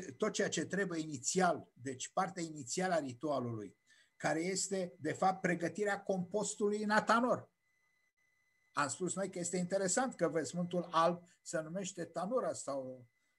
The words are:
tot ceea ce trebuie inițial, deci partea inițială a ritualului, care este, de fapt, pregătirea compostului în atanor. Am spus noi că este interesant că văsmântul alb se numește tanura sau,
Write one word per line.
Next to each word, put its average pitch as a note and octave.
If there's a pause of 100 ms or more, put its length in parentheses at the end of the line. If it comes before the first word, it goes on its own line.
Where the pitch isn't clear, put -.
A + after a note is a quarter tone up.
(180)
tot G#3+
ceea F#3+
ce D#3
trebuie F3+
inițial, D#3
deci B2+
partea E3+
inițială D#3+
a E3
ritualului, B2 (380)
care D#3
este, F#3
de D3
fapt, F#3
pregătirea F3+
compostului G#3
în G#3
atanor. G#3+ (1200)
Am C#3+
spus F3
noi F#3+
că F#3+
este F3
interesant G3
că E3+
văsmântul E3+
alb E3+ (180)
se D#3+
numește F3
tanura F#3
sau, C3 (320)